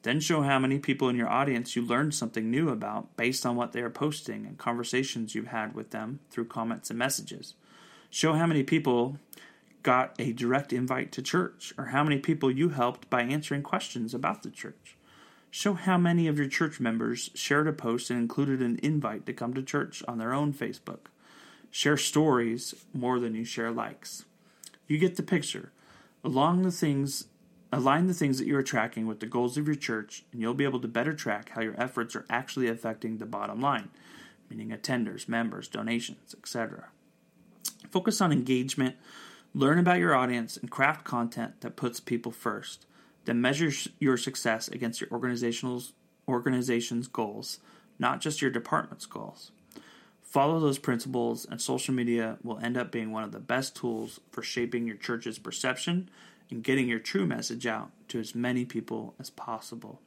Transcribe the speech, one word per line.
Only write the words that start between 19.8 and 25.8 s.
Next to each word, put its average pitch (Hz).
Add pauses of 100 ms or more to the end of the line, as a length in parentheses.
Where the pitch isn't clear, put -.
on 120
their 113
own 147
Facebook. - (640)
Share 147
stories 123 (180)
more 123
than 117
you 113
share 117
likes. - (640)
You 151
get 175
the 180
picture. - (500)